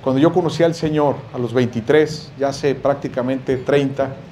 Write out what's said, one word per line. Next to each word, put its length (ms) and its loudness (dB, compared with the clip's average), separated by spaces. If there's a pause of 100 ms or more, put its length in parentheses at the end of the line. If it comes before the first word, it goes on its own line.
cuando 200 2
yo 100 4
conocí 320 2
al 120 2
Señor 400 0 (180)
a 40 -8
los 160 -4
veintitrés, 840 2
ya 120 0
hace 260 -2
prácticamente 800 -2
treinta 580 0 (160)